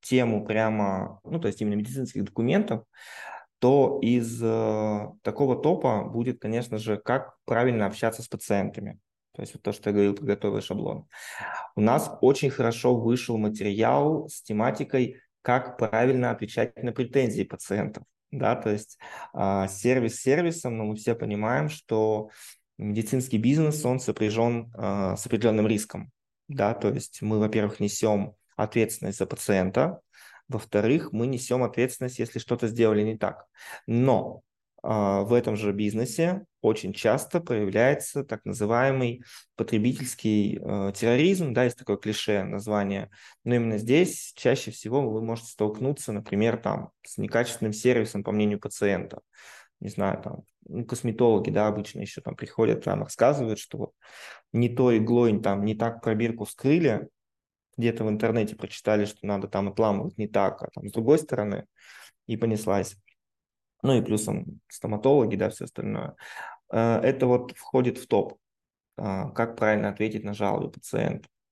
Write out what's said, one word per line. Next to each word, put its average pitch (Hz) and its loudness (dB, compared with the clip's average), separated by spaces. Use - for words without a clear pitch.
тему 117 2
прямо, 107 0
ну, 160 -6
то 120 -2
есть 101 -4
именно 104 0
медицинских 120 -4
документов, 139 0
то 135 6
из, 117 2
э, 107 0
такого 127 0
топа 131 2
будет, 120 -4
конечно 113 -4
же, 110 -2
как - -2
правильно 120 2
общаться 113 -2
с - -16
пациентами. - -4
То - -12
есть - -12
вот - -20
то, 101 -2
что - -6
я 101 2
говорил, 101 4
подготовил 104 -2
шаблон. - -6
У 104 0
нас 135 4
очень 139 4
хорошо 120 2
вышел 117 0
материал 113 2
с - -16
тематикой, 123 0
как 127 0
правильно 120 2
отвечать 113 -4
на 120 -4
претензии 120 0
пациентов. - -6
Да, 127 0
то - -2
есть, - -6
а, 98 0
сервис 120 0
сервисом, 147 0
но 110 -4
мы 107 -4
все 117 -2
понимаем, 113 -2
что 110 -2
медицинский 110 -2
бизнес, 151 2
он 127 0
сопряжен, 117 0
а, 101 -2
с - -10
определенным 110 4
риском. - -4
Да, 117 0
то 104 -2
есть - -6
мы, 107 2
во-первых, 107 0
несем 104 0
ответственность 107 -2
за 92 -2
пациента, 104 0
во-вторых, 113 0
мы 113 0
несем 123 -2
ответственность, 123 -4
если 117 -6
что-то 120 -2
сделали 107 4
не 110 -2
так. - -6
Но, 117 2
а, 101 2
в 117 0
этом 120 2
же 104 0
бизнесе 120 -2
очень 110 0
часто 139 0
проявляется 120 0
так 113 -10
называемый 120 0
потребительский, 110 0
э, 98 -4
терроризм, 147 2
да, 123 2
есть 117 -2
такое 101 -2
клише, 104 -2
название. 101 -2
Но 123 2
именно 113 0
здесь 147 2
чаще 127 0
всего 123 -4
вы 110 -4
можете 113 -6
столкнуться, 107 -4
например, 107 0
там, - -6
с - -18
некачественным 113 -2
сервисом, 110 2
по 110 -4
мнению 104 2
пациента. - -2
Не 101 -8
знаю, 98 -2
там, - -10
ну, 113 -8
косметологи, 117 2
да, 104 2
обычно 104 -4
еще - -12
там - -10
приходят, 110 0
там 104 -2
рассказывают, 117 2
что - -14
вот - -10
не 117 2
той 120 4
иглой, 113 4
там, 101 0
не 107 0
так 117 -4
пробирку 113 -2
вскрыли, 135 2
где-то 113 0
в 110 2
интернете 110 0
прочитали, 107 0
что 104 -8
надо 98 -2
там 98 -2
отламывать 104 0
не 107 -4
так, - 0
а - -10
там 101 -12
с - -14
другой 117 4
стороны, 107 -4
и 113 -2
понеслась. 107 0
Ну 131 6
и 104 4
плюсом 104 -4
стоматологи, 110 2
да, 98 0
все - -10
остальное. - -8
Э, 113 4
это 131 2
вот 123 2
входит 127 0
в - -16
топ, - 0
а, 95 -6
как 117 -2
правильно 104 2
ответить 107 -4
на 104 -6
жалобы 104 -2
пациента. - -4